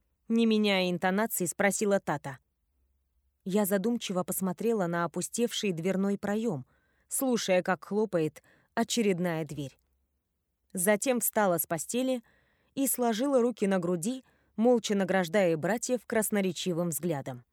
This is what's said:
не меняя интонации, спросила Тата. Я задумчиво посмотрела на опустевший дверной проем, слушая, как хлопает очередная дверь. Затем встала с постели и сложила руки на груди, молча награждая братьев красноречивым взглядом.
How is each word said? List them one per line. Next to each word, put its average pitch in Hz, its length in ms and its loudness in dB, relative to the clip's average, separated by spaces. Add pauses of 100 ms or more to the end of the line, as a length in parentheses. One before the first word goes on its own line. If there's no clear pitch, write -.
(280)
не 226 180 2
меняя 202 440 2
интонации, 190 540 0
спросила 196 540 2
Тата. 143 400 -6 (1080)
Я 196 220 2
задумчиво 202 560 -2
посмотрела 190 640 -2
на 170 180 0
опустевший 202 680 -2
дверной 190 440 -2
проем, 202 480 -4 (440)
слушая, 202 540 0
как 180 220 -2
хлопает 196 580 -2 (320)
очередная 180 720 0
дверь. 143 320 -10 (960)
Затем 208 480 2
встала 196 380 2
с - 80 -4
постели 247 560 -2 (520)
и 277 120 0
сложила 240 560 2
руки 233 240 0
на 190 120 2
груди, 180 460 -2 (320)
молча 226 380 4
награждая 185 600 2
братьев 214 500 -2
красноречивым 185 840 0
взглядом. 143 640 -6